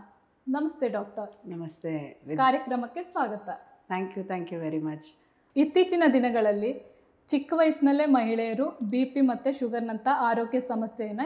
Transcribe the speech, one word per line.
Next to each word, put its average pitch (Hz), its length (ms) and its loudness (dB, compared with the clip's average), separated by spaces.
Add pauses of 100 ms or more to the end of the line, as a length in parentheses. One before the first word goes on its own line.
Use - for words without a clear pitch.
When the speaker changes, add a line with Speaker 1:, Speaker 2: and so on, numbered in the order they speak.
(480)
Speaker 1:
ನಮಸ್ತೆ 277 420 -2
ಡಾಕ್ಟರ್. 202 600 -8
Speaker 2:
ನಮಸ್ತೆ 165 800 -8
ವಿದ್- 156 100 -4
Speaker 1:
ಕಾರ್ಯಕ್ರಮಕ್ಕೆ 254 680 0
ಸ್ವಾಗತ. 214 460 -4 (420)
Speaker 2:
Thank 185 280 -4
you, 190 140 -6
thank 175 200 -6
you 165 180 -4
very 156 140 -2
much. 156 180 -6 (520)
Speaker 1:
ಇತ್ತೀಚಿನ 349 480 2 (100)
ದಿನಗಳಲ್ಲಿ 233 840 0 (300)
ಚಿಕ್ಕ 285 280 0
ವಯಸ್ಸಿನಲ್ಲೇ 302 500 4
ಮಹಿಳೆಯರು 226 760 2
ಬಿ 247 220 0
ಪಿ 269 160 -2
ಮತ್ತು 269 380 2
ಶುಗರ್‌ನಂಥ 226 480 -4 (120)
ಆರೋಗ್ಯ 233 400 2
ಸಮಸ್ಯೆಯನ್ನ 220 680 -4